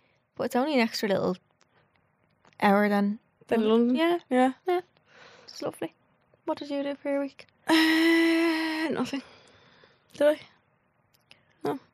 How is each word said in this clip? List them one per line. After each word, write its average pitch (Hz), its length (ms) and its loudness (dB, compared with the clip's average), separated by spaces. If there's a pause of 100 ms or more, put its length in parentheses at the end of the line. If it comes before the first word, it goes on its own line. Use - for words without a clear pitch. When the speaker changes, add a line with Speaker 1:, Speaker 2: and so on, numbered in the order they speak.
(360)
Speaker 1:
but - 100 -4
it's 247 100 -4
only 277 200 0
an 254 60 4
extra 226 280 -2
little 185 260 0 (1300)
hour 208 280 4
than 202 300 0 (280)
Speaker 2:
Than 233 200 0
Speaker 1:
London. - 20 2
Speaker 2:
London. 240 260 2
Speaker 1:
Yeah. 339 220 0 (120)
Speaker 2:
Yeah. 254 220 2 (160)
Speaker 1:
Yeah. 359 140 0 (640)
It's - 160 -20
lovely. - 320 -10 (520)
What 311 120 -4
did 294 120 -12
you 285 140 -4
do 277 120 -6
for 285 160 -8
your 277 100 -2
week? - 240 -10 (220)
Speaker 2:
Uh, 320 1200 2
nothing. 254 300 -6 (960)
Did 302 200 2
I? - 20 -18 (1200)
No. 285 160 -6 (140)